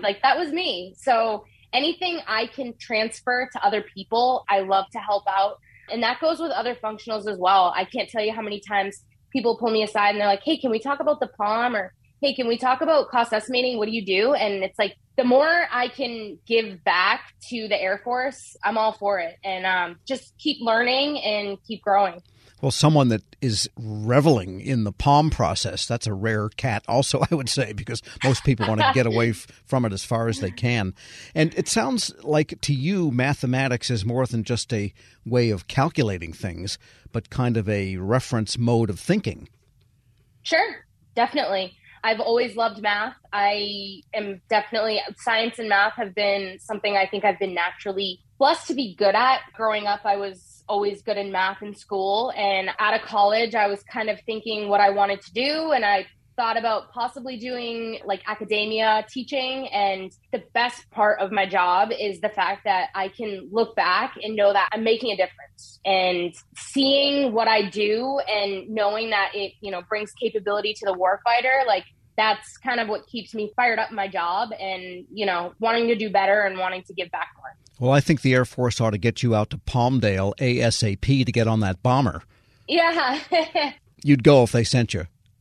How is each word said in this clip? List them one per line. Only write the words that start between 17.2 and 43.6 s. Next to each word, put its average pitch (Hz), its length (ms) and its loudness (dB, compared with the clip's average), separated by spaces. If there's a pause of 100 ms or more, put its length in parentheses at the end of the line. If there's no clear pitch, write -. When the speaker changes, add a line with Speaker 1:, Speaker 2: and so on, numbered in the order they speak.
Speaker 1:
to 220 200 -8
the 202 120 0
Air 190 220 -2
Force, 247 640 -4
I'm 220 140 0
all 220 140 2
for 202 260 -2
it. 170 240 -8
And, 185 240 -4
um, 175 300 0 (100)
just - 320 -8
keep 302 220 -2
learning 247 600 2
and 202 460 -4
keep 214 160 -10
growing. 196 400 2 (400)
Speaker 2:
Well, 139 80 0
someone 147 380 6
that 110 140 2 (200)
is 113 260 -2 (100)
reveling 107 840 2
in 120 240 -2
the 101 80 -2
pom 147 380 4
process, 92 560 -2
that's 117 200 -4
a 104 80 -2
rare 107 360 -2
cat 110 380 -4
also, 127 380 2
<laughs> - 40 -2
I 180 40 0
would 131 140 -2
say, 113 240 -2
because 110 300 -8 (220)
most 131 200 2
people 110 220 2
want 110 140 2
to - 140 4
get 127 120 4
away 117 240 2
f-, - 160 -6 (100)
Speaker 1:
<laughs> - 100 -20
Speaker 2:
from 127 180 0
it 107 80 -2
as 95 120 -8
far 113 240 -2
as 110 120 -2
they 95 100 -2
can. 110 440 -2 (400)
And 160 200 2
it - 140 -2
sounds 240 540 -2
like 151 400 0
to 147 100 0
you, 160 380 0
mathematics 127 800 0
is 110 140 -2
more 120 220 0
than 117 160 -2
just - 300 -4
a 101 200 -2 (320)
way 117 260 2
of 98 180 -4
calculating 104 640 0
things, 90 460 -8 (340)
but - 180 -8
kind 123 260 0
of 104 120 -2
a 98 280 -2
reference 110 600 -2
mode 117 320 2
of 90 100 -8
thinking. - 480 -2 (960)
Speaker 1:
Sure, 359 420 -2 (300)
definitely. 196 600 -2 (300)
I've 220 160 0
always 233 360 0
loved 220 240 -2
math. 208 360 -2 (160)
I 202 680 -2 (120)